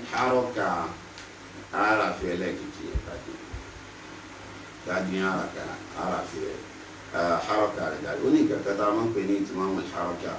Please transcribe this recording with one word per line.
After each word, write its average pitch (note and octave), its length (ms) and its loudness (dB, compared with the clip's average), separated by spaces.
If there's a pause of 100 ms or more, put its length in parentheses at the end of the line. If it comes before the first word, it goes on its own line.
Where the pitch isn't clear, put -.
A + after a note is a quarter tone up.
hárọ́kà A#2+ 800 2 (840)
aráàfin F#2+ 600 2
ẹlẹ́ẹ̀kejì - 520 -2
yẹn - 200 -2
ká - 140 -10
dín. - 220 -10 (1400)
Ká F#2 180 0
dín F#2 200 0
hárọ́kà - 460 0 (280)
aráàfin - 480 -2
rẹ̀, - 200 -4 (480)
ah, - 280 4
hárọ́kà - 480 2
rẹ̀ - 160 -2
jáde. - 200 -2
Ó C3 80 6
ní D#3 100 10
nǹkan - 220 4
kan - 160 2
tá G#2 80 4
a G#2 60 6
máa A2+ 120 4
ń A#2 80 4
pè G2+ 100 2
ní F#2+ 140 4
ìtìmáàmù F#2+ 480 2
hárọ́kà - 560 -2